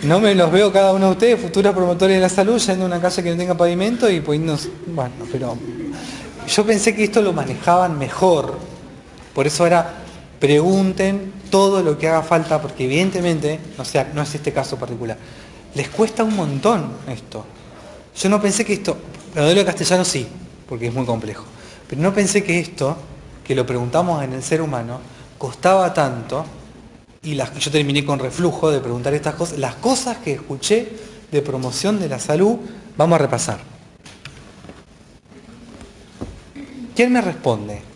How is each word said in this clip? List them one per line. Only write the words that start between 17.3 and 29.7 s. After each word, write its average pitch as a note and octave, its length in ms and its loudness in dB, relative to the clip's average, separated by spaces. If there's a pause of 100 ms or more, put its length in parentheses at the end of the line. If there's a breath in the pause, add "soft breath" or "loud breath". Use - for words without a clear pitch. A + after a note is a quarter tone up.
Yo - 120 0
no G3+ 120 4
pensé G3+ 240 2
que G#3 100 0
esto, E3 220 -4 (380)
el D#3 80 0
modelo E3+ 180 6
de F#3+ 60 4
castellano F3+ 380 2
sí, C3 220 -4 (420)
porque A#2+ 180 -6
es A#2 80 -4
muy C3 100 -2
complejo, A2 400 -6 (440 loud breath)
pero C3 120 -6
no - 140 2
pensé G3+ 280 2
que E3+ 180 0
esto, D3+ 360 -4 (480)
que C3+ 100 -2
lo B2+ 120 0
preguntamos C#3+ 560 0
en C3 100 -6
el C3 100 -8
ser D#3+ 200 0
humano, B2+ 380 -6 (380 loud breath)
costaba F#3 560 0
tanto, C3 500 -4 (800)
y D3+ 120 -6
las, C3 240 -4
yo C#3+ 120 -4
terminé C#3+ 340 2
con C#3+ 140 0
reflujo D#3 520 0
de C#3 100 2
preguntar B2 340 -4
estas D3+ 200 -2
cosas, E3 240 -6
las B2+ 180 -4